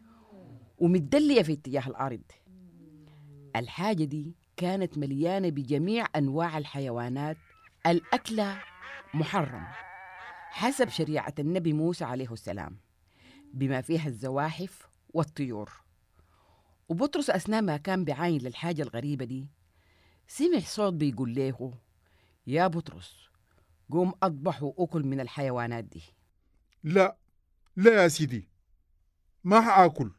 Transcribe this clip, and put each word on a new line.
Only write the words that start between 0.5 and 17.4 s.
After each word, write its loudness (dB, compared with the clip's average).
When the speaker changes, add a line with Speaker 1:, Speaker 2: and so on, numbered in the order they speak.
Speaker 1:
ومتدلية 4
في 0
اتجاه -4
الأرض. -6
الحاجة -2
دي -6
كانت -2
مليانة 0
بجميع 0
أنواع 0
الحيوانات -6
الأكلة 0
محرم -2
حسب 0
شريعة -4
النبي 0
موسى 0
عليه -6
السلام، -10
بما -2
فيها -2
الزواحف -6
والطيور. -4
وبطرس 0
أثناء 0